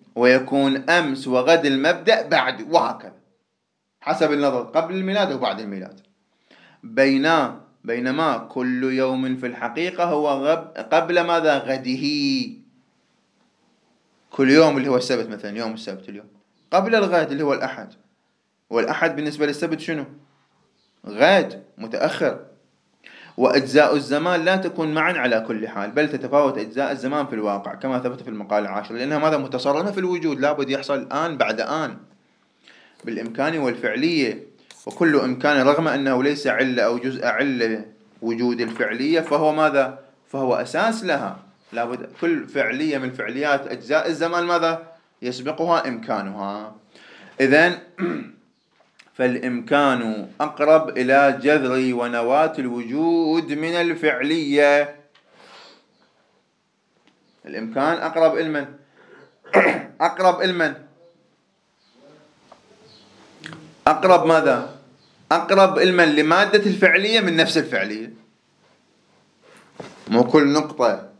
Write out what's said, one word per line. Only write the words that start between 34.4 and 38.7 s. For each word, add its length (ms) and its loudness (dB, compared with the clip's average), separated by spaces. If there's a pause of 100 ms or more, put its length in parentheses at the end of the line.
وكل 300 2
إمكان 520 2
رغم 200 4
أنه 360 0
ليس 240 -2
علة 360 0
أو 140 2
جزء 280 -6
علة 600 -2 (360)
وجود 400 -2
الفعلية، 580 -2